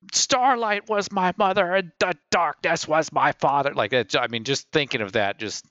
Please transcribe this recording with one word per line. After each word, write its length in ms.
Starlight 760
was 220
my 260
mother 380
and 240
the 160
darkness 560
was 260
my 200
father. 420
Like, 180
it, 240
I 120
mean, 160
just 260
thinking 300
of 120
that 260
just 320